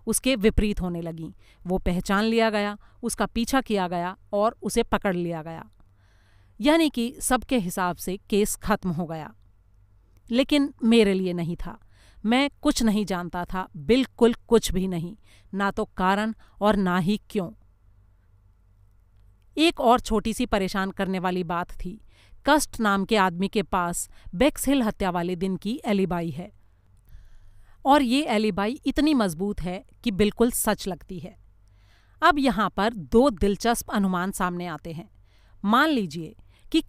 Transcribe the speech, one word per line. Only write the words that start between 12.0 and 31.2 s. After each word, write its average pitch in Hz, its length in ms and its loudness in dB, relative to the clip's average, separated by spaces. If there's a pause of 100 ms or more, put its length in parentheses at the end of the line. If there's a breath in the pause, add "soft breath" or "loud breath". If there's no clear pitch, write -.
मैं 262 260 2 (120)
कुछ 294 200 0
नहीं 214 220 2
जानता 175 400 -6
था, 185 320 -6
बिल्कुल 233 580 2
कुछ - 380 0
भी 190 160 -2
नहीं, 175 280 -8 (380 soft breath)
ना 196 160 0
तो 214 140 -6
कारण 202 500 0 (260 soft breath)
और 208 160 4
ना 180 220 2
ही 196 220 0 (100)
क्यों। 185 200 -4 (2000)
एक 330 240 2
और 247 200 4
छोटी 220 340 -2
सी 247 120 -2
परेशान 196 440 -2
करने 190 280 -4
वाली 180 260 -2
बात 175 260 -6
थी। - 300 -10 (460 soft breath)
कस्ट 285 340 2
नाम 196 240 0
के 214 120 2
आदमी 185 320 2
के 202 140 -2
पास 175 480 -4 (240 soft breath)
बेक्स 247 340 0
हिल 269 140 4
हत्या 202 280 -2
वाले 175 260 -2
दिन 185 200 -2
की 226 300 -6
एलिबाई 180 440 0
है, 180 220 -12 (1300)
और 285 180 6
ये 262 200 2
एलिबाई 214 640 -2
इतनी 302 280 2
मजबूत 202 460 -2
है 180 240 -8 (200)
कि 240 60 -2
बिल्कुल 208 400 2
सच - 380 -2
लगती 185 300 -10
है। 151 180 -16 (840)